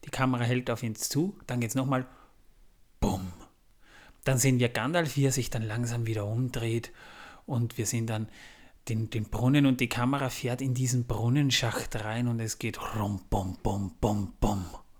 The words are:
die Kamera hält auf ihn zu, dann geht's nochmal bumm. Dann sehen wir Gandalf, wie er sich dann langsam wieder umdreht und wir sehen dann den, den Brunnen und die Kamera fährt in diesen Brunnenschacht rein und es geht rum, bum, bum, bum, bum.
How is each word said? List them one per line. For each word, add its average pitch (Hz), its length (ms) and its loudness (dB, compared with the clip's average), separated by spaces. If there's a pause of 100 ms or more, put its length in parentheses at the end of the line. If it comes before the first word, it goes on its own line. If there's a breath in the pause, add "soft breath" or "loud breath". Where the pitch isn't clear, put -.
die - 60 -16
Kamera 127 340 2
hält 123 260 0
auf 117 140 -2
ihn 110 100 -2
zu, 170 420 -2 (120)
dann 123 120 -2
geht's 113 140 -2
nochmal 131 320 0 (920 soft breath)
bumm. 95 320 0 (920 soft breath)
Dann 131 140 4
sehen 127 220 4
wir 120 80 4
Gandalf, 147 480 0
wie 139 100 4
er 131 60 4
sich 123 180 -2
dann 113 120 -2
langsam 117 440 -2
wieder 107 200 -2
umdreht 117 680 -2 (540 loud breath)
und 120 320 -2
wir 110 80 0
sehen 113 200 0
dann 110 220 -2 (600 loud breath)
den, 110 220 0
den 107 140 -2
Brunnen 131 420 4
und 127 140 4
die 120 80 2
Kamera 131 420 0
fährt 127 320 -4
in 131 100 0
diesen 123 340 0
Brunnenschacht 117 1000 2
rein 117 240 0
und 117 100 0
es 113 220 -4
geht 110 180 -4 (180)
rum, 104 320 -2
bum, 92 340 0
bum, 98 380 0
bum, 104 400 2
bum. 101 240 4 (360)